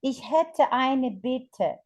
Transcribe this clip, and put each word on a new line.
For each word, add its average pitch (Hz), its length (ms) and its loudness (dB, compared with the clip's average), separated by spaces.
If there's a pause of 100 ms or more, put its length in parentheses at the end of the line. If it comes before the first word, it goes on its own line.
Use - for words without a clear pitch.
Ich 262 180 -4 (100)
hätte 320 420 2
eine 254 480 0
Bitte. 254 540 -4 (100)